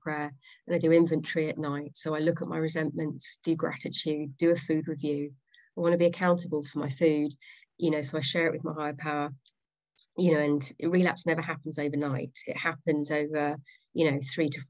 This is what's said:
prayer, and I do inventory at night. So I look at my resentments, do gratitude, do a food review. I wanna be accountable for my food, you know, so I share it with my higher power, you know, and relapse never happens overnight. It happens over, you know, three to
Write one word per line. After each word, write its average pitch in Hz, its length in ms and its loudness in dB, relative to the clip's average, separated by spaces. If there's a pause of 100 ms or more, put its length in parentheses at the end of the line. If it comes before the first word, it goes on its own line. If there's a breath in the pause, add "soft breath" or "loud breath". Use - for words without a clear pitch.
prayer, 147 300 -6 (360 loud breath)
and 175 80 0
I 160 40 2
do 160 120 4
inventory 165 580 4
at - 80 -6
night. 147 400 -4
So 156 180 -4
I 156 40 -2
look 165 220 2
at - 60 -4
my 165 100 -4
resentments, 160 840 -4
do 165 120 0
gratitude, 151 840 -4
do 170 140 4
a 170 40 4
food 160 320 -2
review. 147 440 -4 (460 soft breath)
I 180 40 -4
wanna 170 160 4
be 175 80 4
accountable 175 580 2
for 147 160 -8
my 143 100 -2
food, 151 440 4 (460 loud breath)
you 165 120 2
know, 151 100 2
so 156 160 -2
I 147 40 -2
share 165 240 2
it - 60 2
with 156 120 -4
my 156 100 -4
higher 147 240 -4
power, 147 360 -4 (840)
you 175 160 4
know, 151 60 6
and 147 320 0 (120)
relapse 175 420 2
never 165 160 2
happens 156 380 -6
overnight. 147 640 -2
It - 120 -6
happens 156 520 -2
over, 147 480 -2 (360 soft breath)
you 160 180 4
know, 139 80 0 (140)
three 156 160 0
to 135 200 -8